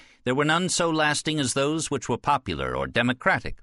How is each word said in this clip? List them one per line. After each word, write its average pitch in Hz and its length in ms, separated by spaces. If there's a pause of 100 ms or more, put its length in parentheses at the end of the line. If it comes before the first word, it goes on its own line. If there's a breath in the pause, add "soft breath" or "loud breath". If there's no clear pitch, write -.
(240 loud breath)
there 123 120
were 147 100
none 165 240
so 170 200
lasting 156 480
as 131 160
those 147 380
which 135 160
were 120 100
popular 76 600
or 67 100
democratic, 127 760